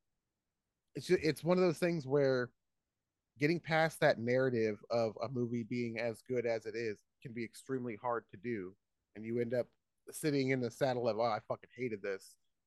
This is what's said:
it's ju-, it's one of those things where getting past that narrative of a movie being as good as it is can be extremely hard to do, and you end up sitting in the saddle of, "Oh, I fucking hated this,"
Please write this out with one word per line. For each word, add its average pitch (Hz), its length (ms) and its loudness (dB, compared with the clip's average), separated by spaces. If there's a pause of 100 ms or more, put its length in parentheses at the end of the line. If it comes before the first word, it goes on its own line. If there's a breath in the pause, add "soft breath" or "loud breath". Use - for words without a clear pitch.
(960)
it's 139 120 -10
ju-, 180 140 4
it's 151 220 0
one 175 140 4
of 185 60 4
those 170 160 2
things 170 260 0
where 131 440 2 (880)
getting 156 220 2
past 160 400 2
that 135 180 6
narrative 117 580 2 (140)
of 113 220 2 (100)
a 110 60 -4
movie 120 340 -2
being 117 360 -4
as 113 280 -4
good 123 180 -2
as 113 200 -2
it 107 100 -8
is 110 240 -4 (220)
can 131 100 -14
be 117 140 -8
extremely 123 560 -6
hard 120 300 -2
to 107 120 -18
do, 98 320 -6 (400)
and 107 80 -12
you 117 160 -4
end 120 140 -2
up 120 140 0 (440)
sitting 139 380 0
in 135 100 2
the 120 120 0
saddle 123 360 0
of, 107 120 0
"Oh, - 20 4
I 110 260 2
fucking - 300 -6
hated 113 240 -4
this," 98 340 -6 (320)